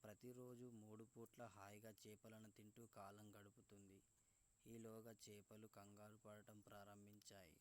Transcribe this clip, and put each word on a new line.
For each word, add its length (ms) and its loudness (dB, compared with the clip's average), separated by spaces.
ప్రతిరోజు 680 2
మూడు 300 2
పూట్ల 420 0
హాయిగా 480 0
చేపలను 560 -2
తింటూ 360 -2
కాలం 500 2
గడుపుతుంది. 640 -4
ఈలోగా 540 4
చేపలు 480 -2
కంగారు 480 -2
పడటం 440 -2
ప్రారంభించాయి. 1000 -2